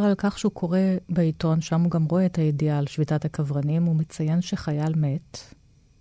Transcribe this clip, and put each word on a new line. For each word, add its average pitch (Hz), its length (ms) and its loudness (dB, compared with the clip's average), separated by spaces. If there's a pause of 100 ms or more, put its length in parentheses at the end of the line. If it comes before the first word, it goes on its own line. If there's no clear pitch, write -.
על 202 100 4
כך - 220 -2
שהוא 208 120 0
קורא 180 280 -2 (300)
בעיתון, 160 520 0
שם 165 200 0
הוא 170 100 2
גם 160 120 2
רואה 170 220 2
את 180 120 -2
הידיעה 151 420 2
על 143 60 0
שביתת 151 400 -2
הקברנים, 147 580 0
הוא 165 120 2
מציין 160 460 0
שחייל 160 560 -2
מת, 151 400 -2 (640)